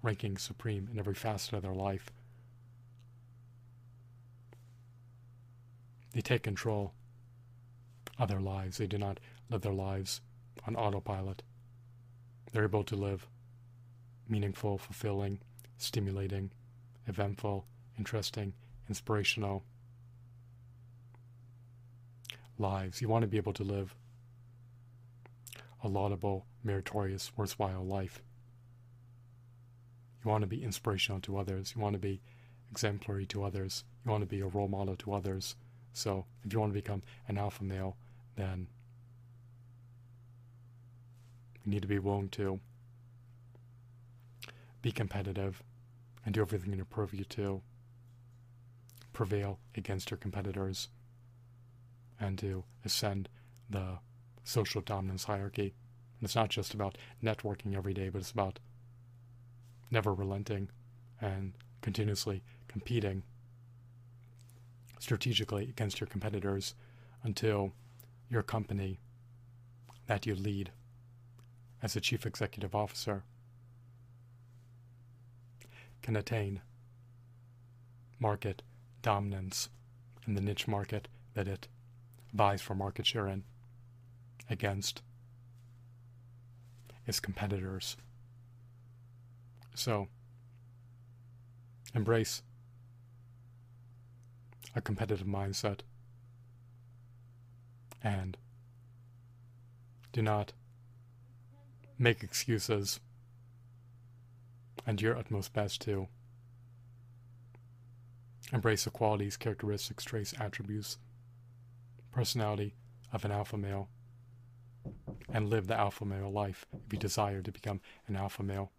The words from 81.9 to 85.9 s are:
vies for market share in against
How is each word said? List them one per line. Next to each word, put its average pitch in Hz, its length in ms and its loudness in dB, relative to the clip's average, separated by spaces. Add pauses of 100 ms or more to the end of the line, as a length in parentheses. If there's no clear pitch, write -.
vies 101 280 8
for - 140 -2
market 98 300 0
share 104 220 4
in 98 160 0 (1080)
against 98 520 0 (2000)